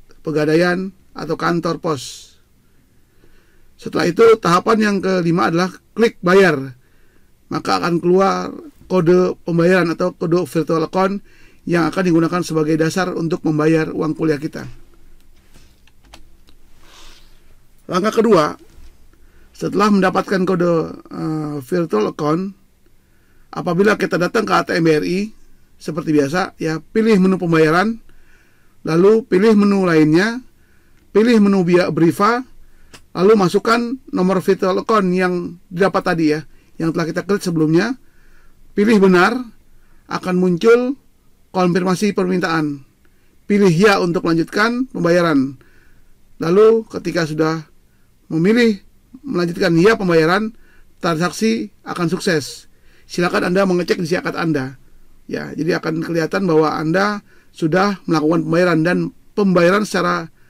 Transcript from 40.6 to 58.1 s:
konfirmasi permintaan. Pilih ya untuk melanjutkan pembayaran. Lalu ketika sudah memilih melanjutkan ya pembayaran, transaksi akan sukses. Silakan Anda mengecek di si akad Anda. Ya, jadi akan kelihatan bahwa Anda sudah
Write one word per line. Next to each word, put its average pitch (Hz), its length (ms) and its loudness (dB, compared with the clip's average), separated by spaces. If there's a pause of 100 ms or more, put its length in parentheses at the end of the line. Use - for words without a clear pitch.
konfirmasi 185 560 0
permintaan. 165 720 -2 (640)
Pilih 202 240 4
ya 190 320 2
untuk 175 240 -2
melanjutkan 208 640 -2
pembayaran. 165 640 0 (880)
Lalu 214 480 4
ketika 170 320 -4
sudah 156 480 -4 (560)
memilih 208 560 2 (400)
melanjutkan 175 560 -2
ya 202 160 6
pembayaran, 185 640 0 (400)
transaksi 180 720 -2 (160)
akan 165 240 -4
sukses. 170 560 -4 (400)
Silakan 180 460 -2
Anda 190 100 2
mengecek 180 400 0
di 160 80 -6
si 180 80 -2
akad 170 160 -8
Anda. 147 400 -4 (560)
Ya, 147 240 -8
jadi 165 240 -4
akan 160 240 -6
kelihatan 165 480 -4
bahwa 156 240 2
Anda 190 480 -2 (320)
sudah 185 560 -2